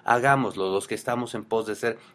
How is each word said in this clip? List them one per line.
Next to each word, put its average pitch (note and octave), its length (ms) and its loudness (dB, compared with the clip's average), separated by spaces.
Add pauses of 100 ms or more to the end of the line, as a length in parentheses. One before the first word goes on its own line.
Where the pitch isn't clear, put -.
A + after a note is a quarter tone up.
Hagámoslo, A#2 680 2
los G2 160 -2
que A2 60 -4
estamos A#2+ 400 -4
en G#2+ 100 -6
pos A2 220 -2
de G#2 80 -4
ser A#2 240 -4 (160)